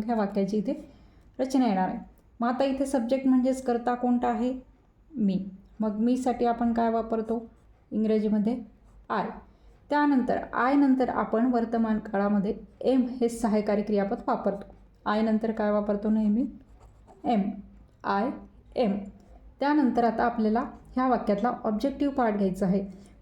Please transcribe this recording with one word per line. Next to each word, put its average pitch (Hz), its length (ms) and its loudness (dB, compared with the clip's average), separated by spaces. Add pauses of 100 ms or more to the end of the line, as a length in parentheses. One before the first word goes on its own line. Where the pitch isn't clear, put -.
ह्या 233 100 -2
वाक्याची 202 420 0
इथे 262 320 -4 (500)
रचना 262 280 2
येणार 190 220 0
आहे. 233 100 -8 (400)
मग 233 80 -2
आता 254 160 0
इथे 269 220 0
सब्जेक्ट 262 420 0
म्हणजेच 254 360 2
कर्ता 240 320 -2
कोणता 247 320 0
आहे? 240 260 -2 (640)
मी. 196 340 0 (300)
मग 214 200 -4
मीसाठी 247 460 0
आपण 233 280 0
काय 226 160 2
वापरतो 226 600 -2 (420)
इंग्रजीमध्ये? 214 640 2 (520)
आय. 208 160 -2 (640)
त्यानंतर 285 480 2 (160)
आय 254 200 2
नंतर 262 360 4
आपण 220 360 0
वर्तमान 226 540 0
काळामध्ये 202 540 0 (280)
एम 254 240 4 (160)
हे 233 80 2
सहाय्यकारी 214 520 0
क्रियापद 208 340 0 (120)
वापरतो. 202 480 -4 (300)
आय 214 160 0
नंतर 220 300 0
काय 214 200 0
वापरतो 208 380 0
नेहमी? 214 360 2 (800)
एम, 233 160 2 (600)
आय, 202 260 0 (460)
एम. 208 220 0 (600)
त्यानंतर 269 440 2
आता 233 200 2
आपल्याला 226 360 0 (360)
ह्या 254 120 2
वाक्यातला 220 460 0 (100)
ऑब्जेक्टिव्ह 269 500 -2
पार्ट 226 220 0
घ्यायचा 196 300 0
आहे, 190 200 2 (360)